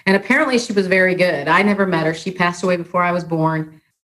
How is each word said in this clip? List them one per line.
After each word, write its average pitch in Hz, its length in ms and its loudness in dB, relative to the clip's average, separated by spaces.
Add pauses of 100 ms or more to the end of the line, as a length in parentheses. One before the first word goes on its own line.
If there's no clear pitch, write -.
And 196 140 2
apparently 262 400 0
she 220 160 -6
was 196 120 0
very 185 280 2
good. 160 340 -2
I 175 140 4
never 196 240 2
met 165 180 0
her. 160 80 0
She 185 180 -8
passed 175 320 -2
away 180 140 0
before 175 260 -4
I 175 100 0
was 175 120 -2
born. 160 560 -2 (280)